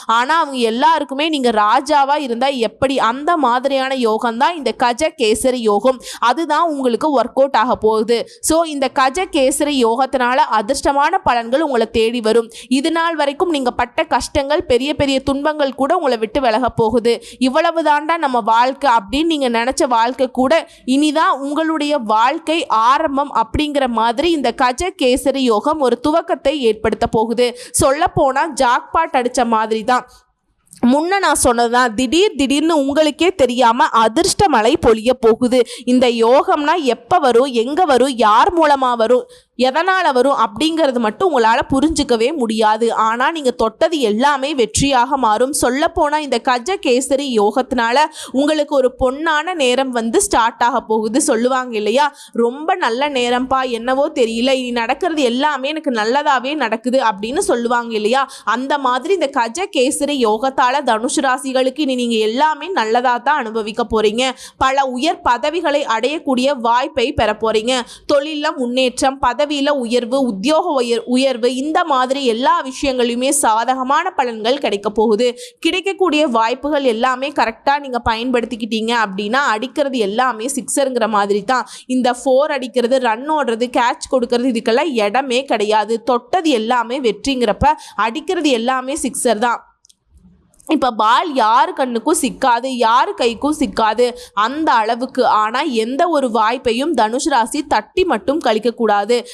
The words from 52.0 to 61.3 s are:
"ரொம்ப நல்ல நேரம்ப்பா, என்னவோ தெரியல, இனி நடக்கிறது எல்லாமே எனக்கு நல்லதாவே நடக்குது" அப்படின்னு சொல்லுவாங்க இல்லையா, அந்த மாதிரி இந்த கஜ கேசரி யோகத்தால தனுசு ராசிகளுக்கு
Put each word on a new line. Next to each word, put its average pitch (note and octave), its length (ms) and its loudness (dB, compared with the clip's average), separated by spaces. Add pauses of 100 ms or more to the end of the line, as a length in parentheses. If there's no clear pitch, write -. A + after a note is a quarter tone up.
"ரொம்ப C4+ 420 -2
நல்ல C#4 340 -2
நேரம்ப்பா, B3+ 640 -2
என்னவோ C4 380 0
தெரியல, B3 420 0
இனி C4 200 -2
நடக்கிறது D4 520 -2
எல்லாமே C4 460 0
எனக்கு D4+ 220 -4
நல்லதாவே C4 640 0
நடக்குது" B3+ 500 -2
அப்படின்னு A3 340 -2
சொல்லுவாங்க A#3+ 560 -2
இல்லையா, A#3+ 360 0 (140)
அந்த C4 340 -2
மாதிரி C4 360 -2
இந்த D#4+ 120 0
கஜ C#4 500 -4
கேசரி C#4 500 0
யோகத்தால B3+ 400 0
தனுசு B3+ 540 0
ராசிகளுக்கு C4 600 0